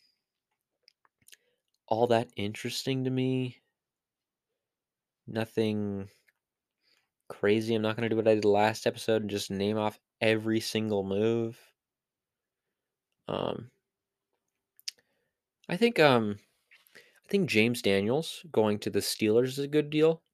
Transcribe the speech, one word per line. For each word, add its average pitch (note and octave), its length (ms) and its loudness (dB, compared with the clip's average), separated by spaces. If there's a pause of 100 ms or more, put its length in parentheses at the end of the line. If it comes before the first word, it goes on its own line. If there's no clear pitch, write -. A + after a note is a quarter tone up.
(1900)
all A2+ 220 2
that A#2 280 2
interesting A#2+ 680 -6
to C3 60 -2
me. B2+ 500 -2 (1700)
Nothing G#2+ 800 -2 (1200)
crazy. A2 460 0
I'm A2 80 0
not G#2+ 140 -2
gonna A#2 120 -2
do A2 80 -2
what A2 120 2
I A2 60 6
did G#2+ 100 2
last G#2 420 2
episode A2 360 0
and G#2 80 -6
just G2+ 200 -6
name G2+ 280 -2
off G#2+ 200 -4 (220)
every A2 400 2
single G#2+ 440 -2
move. A2+ 540 -2 (1700)
Um, G1+ 420 -6 (2000)
I F3 80 -4
think, A#3 220 2
um, A#2 400 4 (560)
I - 340 -20
think F#3+ 220 0
James A#2 320 2
Daniels G#2 680 0
going G#2+ 280 2
to G#2 100 -6
the G2+ 100 0
Steelers A#2 480 2
is C3 100 -8
a C#3+ 100 -6
good D3 220 0
deal, D#3+ 320 0 (120)